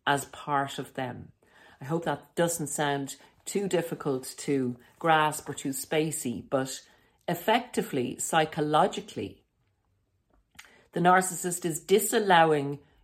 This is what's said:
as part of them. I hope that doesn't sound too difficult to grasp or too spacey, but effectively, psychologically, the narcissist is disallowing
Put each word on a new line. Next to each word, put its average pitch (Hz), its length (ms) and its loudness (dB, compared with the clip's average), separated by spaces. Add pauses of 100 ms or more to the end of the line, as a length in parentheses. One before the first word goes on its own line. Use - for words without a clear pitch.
as 143 180 0
part 139 540 -4
of 131 140 -10
them. 117 400 -8 (480)
I 135 40 -14
hope 165 200 -2
that - 300 -6
doesn't 170 320 0
sound 139 500 -2 (260)
too 202 240 -4
difficult 147 680 -2
to 127 400 -2 (220)
grasp 156 500 2
or 147 40 -6
too - 180 -6
spacey, 143 800 -4
but 131 300 -4 (480)
effectively, 180 920 -2
psychologically, 156 1200 0 (1500)
the 175 80 0
narcissist 180 640 4
is 156 160 -4
disallowing 170 1000 4 (240)